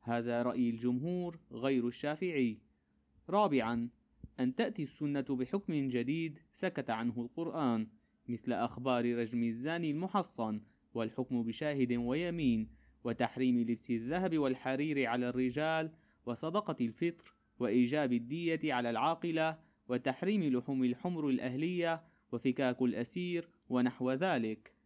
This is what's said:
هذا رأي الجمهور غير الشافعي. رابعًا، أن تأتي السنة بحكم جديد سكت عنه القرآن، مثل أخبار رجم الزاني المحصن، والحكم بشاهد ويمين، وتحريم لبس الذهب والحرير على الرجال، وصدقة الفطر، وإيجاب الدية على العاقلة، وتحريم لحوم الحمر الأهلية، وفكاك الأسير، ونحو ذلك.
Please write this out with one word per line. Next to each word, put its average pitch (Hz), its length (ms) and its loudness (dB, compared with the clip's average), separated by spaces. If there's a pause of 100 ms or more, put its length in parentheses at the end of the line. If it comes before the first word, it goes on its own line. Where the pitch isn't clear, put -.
هذا 120 420 0
رأي 120 260 2
الجمهور 151 680 -2 (120)
غير 123 360 0
الشافعي. 147 760 -2 (680)
رابعًا، 123 600 2 (500)
أن 127 160 2
تأتي 233 280 -2
السنة 143 380 -2
بحكم 135 520 -2
جديد 143 680 0 (120)
سكت 185 380 -4
عنه 117 320 -2
القرآن، 123 680 0 (400)
مثل 120 260 -4
أخبار 120 640 0
رجم 117 260 0
الزاني 147 480 -2
المحصن، 143 680 -2 (320)
والحكم 117 500 -2
بشاهد 127 500 0
ويمين، 123 760 2 (340)
وتحريم 123 560 2
لبس 117 320 0
الذهب 160 460 0
والحرير 135 680 0
على 123 240 0
الرجال، 151 600 0 (340)
وصدقة 160 560 -2
الفطر، 170 540 -4 (240)
وإيجاب 123 540 4
الدية 160 600 0
على 120 160 0
العاقلة، 160 720 0 (280)
وتحريم 170 560 0
لحوم 131 400 2
الحمر 151 460 0
الأهلية، 165 720 0 (280)
وفكاك 127 500 0
الأسير، 170 680 0 (200)
ونحو 127 420 2
ذلك. 131 600 0 (120)